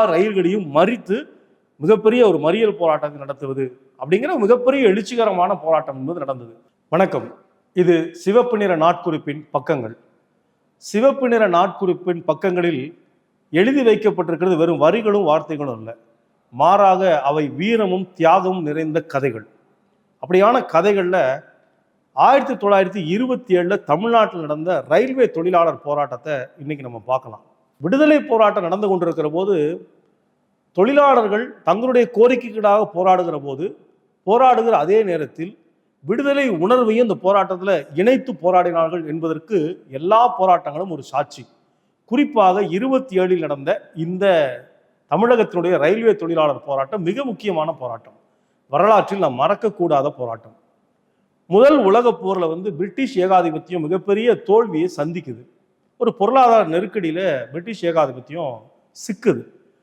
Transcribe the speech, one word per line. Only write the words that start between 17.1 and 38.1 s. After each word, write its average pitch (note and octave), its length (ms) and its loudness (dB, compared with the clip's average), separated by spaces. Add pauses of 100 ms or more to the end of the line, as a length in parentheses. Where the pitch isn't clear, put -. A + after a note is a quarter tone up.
அவை D3+ 160 -2 (140)
வீரமும் F#3+ 480 -2 (120)
தியாகமும் F3+ 500 2
நிறைந்த D#3 300 -4 (140)
கதைகள். C3 320 -4 (760)
அப்படியான G3 400 2 (100)
கதைகள்ல F#3 460 2 (1000)
ஆயிரத்தி B3+ 460 4
தொள்ளாயிரத்தி G3 400 2 (120)
இருபத்தி B3 440 -4
ஏழுல F3+ 200 -2 (120)
தமிழ்நாட்டில் G#3+ 560 0
நடந்த D#3 340 -4 (120)
ரயில்வே B3+ 440 2
தொழிலாளர் E3+ 500 0
போராட்டத்தை D3 480 -4 (300)
இன்னைக்கு C#3 240 -10
நம்ம A#2 140 -16 (100)
பார்க்கலாம். B2 320 -6 (360)
விடுதலை D4 380 4 (140)
போராட்டம் G#3 360 2
நடந்து G3 220 -2
கொண்டிருக்கிற E3 480 -2
போது, G3 180 -2 (1200)
தொழிலாளர்கள் A#3+ 720 2 (240)
தங்களுடைய A#3+ 340 2 (140)
கோரிக்கைகளுக்காக A3 800 2
போராடுகிற F3+ 400 2 (100)
போது, C#3 180 -8 (600)
போராடுகிற A#3 580 4
அதே G3+ 160 2 (100)
நேரத்தில் D#3+ 420 -8 (520)
விடுதலை C#4 440 -2 (160)
உணர்வையும் A#3 440 2
இந்த F#3 180 -4
போராட்டத்துல F#3+ 560 0 (120)
இணைத்து A#3 380 0 (120)